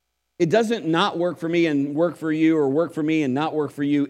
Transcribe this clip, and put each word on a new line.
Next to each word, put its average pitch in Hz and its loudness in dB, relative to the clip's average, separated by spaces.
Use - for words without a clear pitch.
it 175 0
doesn't 214 0
not 170 0
work 170 -2
for 165 -6
me 170 2
and 147 0
work 165 0
for 160 -6
you 160 2
or 147 2
work 147 0
for 156 -4
me 156 0
and 127 0
not 147 -2
work 147 -4
for 147 -6
you. 143 0